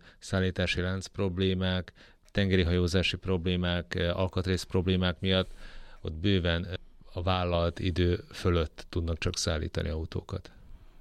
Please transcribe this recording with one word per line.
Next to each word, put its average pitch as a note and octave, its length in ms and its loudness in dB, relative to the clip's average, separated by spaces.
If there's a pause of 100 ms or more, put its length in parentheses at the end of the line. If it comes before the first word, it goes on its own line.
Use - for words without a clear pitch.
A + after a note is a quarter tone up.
(180)
szállítási F#2 640 0
lánc F#2 260 -4
problémák, F#2 840 0 (380)
tengeri F#2+ 320 4
hajózási F2+ 540 2
problémák, F2+ 760 0
ö, F2 140 0
alkatrész F#2 540 0
problémák F2+ 580 2
miatt F#2 300 2 (500)
ott - 140 -6
bőven, F2 500 2
ö, F2+ 100 -10 (380)
a F#2 100 -6
vállalt F2 560 2
idő F2 540 2
fölött E2+ 560 0
tudnak E2 300 -2
csak - 200 -4
szállítani E2 500 -2
autókat. - 600 -6 (500)